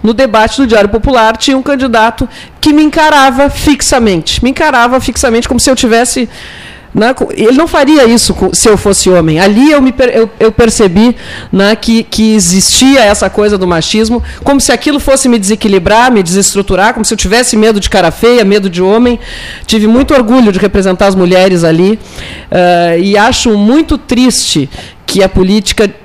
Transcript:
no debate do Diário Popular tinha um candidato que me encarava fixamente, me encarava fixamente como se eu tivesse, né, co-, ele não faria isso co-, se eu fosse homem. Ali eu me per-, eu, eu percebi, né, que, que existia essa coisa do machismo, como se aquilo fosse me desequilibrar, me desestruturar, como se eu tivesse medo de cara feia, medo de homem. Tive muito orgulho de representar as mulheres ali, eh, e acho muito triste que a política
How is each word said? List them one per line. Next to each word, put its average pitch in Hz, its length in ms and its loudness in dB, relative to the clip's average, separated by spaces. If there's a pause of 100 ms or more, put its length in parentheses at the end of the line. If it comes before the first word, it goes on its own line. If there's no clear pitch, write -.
no 226 100 0
debate 220 440 0
do 262 100 2
Diário 208 220 2
Popular 226 480 0
tinha 269 200 -2
um 269 60 -2
candidato 240 640 -2 (320)
que 302 140 2
me 311 100 4
encarava 285 680 2
fixamente, 226 960 -2
me 247 60 0
encarava 262 500 0
fixamente 233 480 -2
como 247 140 -2
se - 80 0
eu 254 80 0
tivesse, 240 500 0 (680)
né, 233 200 0
co-, - 180 -4
ele 220 220 2
não 320 160 2
faria 294 360 4
isso 226 280 2
co-, - 200 -2
se - 140 0
eu 208 80 4
fosse 196 340 0
homem. 165 300 2
Ali 214 320 2
eu 285 100 2
me 262 120 0
per-, 247 200 0
eu, 226 160 0 (100)
eu 220 120 2
percebi, 226 640 2 (360)
né, 202 220 0
que, 226 300 -2
que 220 300 0
existia 208 680 2
essa 208 300 0
coisa 208 280 0
do 185 80 -2
machismo, 214 560 -2 (220)
como 277 160 0
se 262 140 0
aquilo 294 260 -2
fosse 269 300 0
me 233 100 2
desequilibrar, 202 720 0
me 214 100 2
desestruturar, 196 720 -2
como 226 120 -4
se - 80 -4
eu 208 40 -4
tivesse 233 380 -2
medo 214 240 2
de - 100 -6
cara 175 220 0
feia, 233 320 2
medo 196 260 0
de 170 120 -4
homem. 226 360 2 (480)
Tive 214 220 0
muito 269 260 2
orgulho 240 380 2
de 180 80 -4
representar 196 480 0
as 190 80 0
mulheres 185 480 2
ali, 175 340 2 (520)
eh, 175 500 0
e 196 180 0
acho 220 400 0
muito 269 400 0
triste 233 720 -2 (360)
que 196 180 0
a 185 60 2
política 202 600 0 (160)